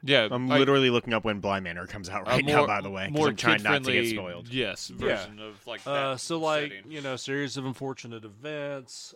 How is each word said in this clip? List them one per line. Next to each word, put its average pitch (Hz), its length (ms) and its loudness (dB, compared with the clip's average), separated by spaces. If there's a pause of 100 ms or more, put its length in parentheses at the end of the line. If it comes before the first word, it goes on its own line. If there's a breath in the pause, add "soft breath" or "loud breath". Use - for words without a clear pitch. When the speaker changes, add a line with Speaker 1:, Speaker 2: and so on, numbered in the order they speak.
Speaker 1:
Yeah, 131 280 4
Speaker 2:
I'm 127 160 -2
Speaker 1:
like, 143 100 4
Speaker 2:
literally 135 320 6
looking 120 240 2
up 110 100 2
when 104 160 0
Blind 98 260 0
Manor 87 200 -8
comes 92 240 -12
out 95 180 -6
Speaker 1:
uh, 113 40 0
Speaker 2:
right 131 120 4
now, 147 160 4
Speaker 1:
more, 147 80 6
Speaker 2:
by 104 140 0
the 95 80 -6
way, 95 160 -4
'cause 98 80 -4
Speaker 1:
more 151 140 4
Speaker 2:
I'm 110 80 2
trying 113 260 4
not 107 220 2
to 131 80 0
get 123 140 4
Speaker 1:
kid-friendly, 113 100 0
Speaker 2:
spoiled. 90 340 -8
Speaker 1:
yes, 117 400 -4
Speaker 3:
Yeah. - 80 -14
Speaker 1:
version 104 420 -2
of, 107 280 -16
like, 113 180 -12
Speaker 3:
Uh, 139 280 0
Speaker 1:
that 127 60 -6
Speaker 3:
so, 165 200 -4
like, 151 320 0
Speaker 1:
setting. 104 200 -16
Speaker 3:
you 151 100 -10
know, 135 140 -4
series 135 420 -4
of 131 100 -4
unfortunate 120 580 -8
events. 139 920 -10